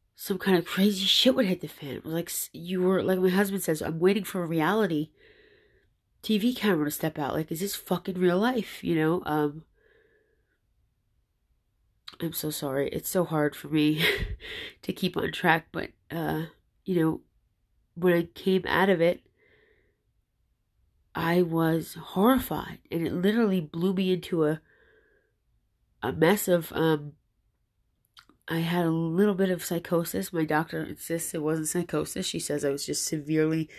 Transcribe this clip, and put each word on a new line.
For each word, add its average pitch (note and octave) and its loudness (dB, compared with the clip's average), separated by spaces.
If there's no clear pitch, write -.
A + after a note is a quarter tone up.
some G3 -4
kind F#3 2
of E3+ -2
crazy F#3+ 0
shit - 6
would B3+ 4
hit F#3 0
the D3+ -10
fan. - -12
It - -10
was D#3+ -8
like, D#3+ -2
s-, - -8
you F3+ -4
were, F3+ 4
like F#3 2
my F#3 6
husband G3 2
says, D#3+ -2
"I'm D#3+ -4
waiting G3 4
for F3+ -6
a E3 -4
reality E3 0
T A3 0
V A#3 2
camera F3 2
to D3 -2
step D#3 -4
out. C#3 -2
Like, D#3+ -4
is D#3+ -6
this G3 -6
fucking F3+ -4
real F3+ 4
life?" A#3 -2
You E3+ 0
know, D#3+ 2
um, D3+ 0
I'm E3 -4
so D3+ -6
sorry. C#3 -2
It's - -6
so F3+ 0
hard D3+ 0
for - -14
me D3+ 2
<laughs> - -14
to - -4
keep - -4
on D#3 -2
track, E3 0
but, - -8
uh, D#3 -4
you F3 2
know, D#3+ 2
when F3 4
I F3 4
came F#3 0
out F#3 4
of F3+ 4
it, E3+ 2
I E3+ 2
was E3 0
horrified, G#3+ 0
and E3 -2
it - -4
literally G3 2
blew E3 -2
me F#3 0
into E3 0
a, D#3 0
a B2 -4
mess F#3 2
of, F3 2
um, D3+ 0
I E3 0
had E3+ 0
a E3 2
little E3 2
bit F#3 2
of F3 -4
psychosis. F3 -2
My E3 0
doctor D#3+ -2
insists - -8
it D#3+ -4
wasn't D#3 -2
psychosis. E3+ -4
She - -6
says D3 -4
I C#3 0
was C#3 -4
just D3 -4
severely, D#3 0